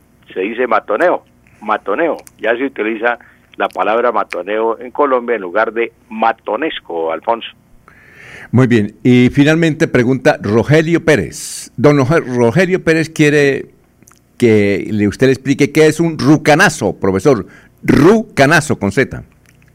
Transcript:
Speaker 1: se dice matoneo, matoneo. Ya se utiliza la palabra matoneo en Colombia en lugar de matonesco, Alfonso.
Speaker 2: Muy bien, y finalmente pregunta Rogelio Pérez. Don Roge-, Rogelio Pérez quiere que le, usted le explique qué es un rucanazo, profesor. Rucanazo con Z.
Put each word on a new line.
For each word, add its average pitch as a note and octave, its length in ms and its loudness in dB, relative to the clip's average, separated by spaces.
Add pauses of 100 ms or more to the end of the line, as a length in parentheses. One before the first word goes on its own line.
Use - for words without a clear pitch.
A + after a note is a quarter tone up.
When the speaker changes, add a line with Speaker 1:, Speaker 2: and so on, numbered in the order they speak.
(320)
Speaker 1:
se - 80 -8
dice A2+ 260 -4
matoneo, A2+ 580 -2 (360)
matoneo. G#2+ 560 -4 (220)
Ya A2 180 -2
se C3 80 -4
utiliza A#2 540 -4 (380)
la G2+ 120 -4
palabra A2+ 440 -2
matoneo G#2 680 -4
en B2 140 -16
Colombia B2 440 -2
en G2+ 60 -8
lugar G#2 300 -4
de A2+ 200 -4 (160)
matonesco, A2 1040 -6
Alfonso. A2+ 360 -6 (1040)
Speaker 2:
Muy B2 160 4
bien, G#2+ 340 0
y B2 280 4
finalmente D#3 580 0
pregunta B2 520 0
Rogelio D3+ 640 0
Pérez. - 720 -2
Don C#3+ 220 4
Roge-, C3 380 0
Rogelio F3 480 2
Pérez D#3+ 260 0
quiere D3 560 0 (720)
que G#2 520 2
le, G#2 180 0
usted C3 180 0
le C3+ 60 4
explique C#3 400 -2
qué D#3 140 4
es D3+ 120 0
un E3 200 -2
rucanazo, D3 840 2
profesor. F#2+ 460 0 (360)
Rucanazo D3+ 960 2
con G2 140 -2
Z. A#2+ 320 -4 (500)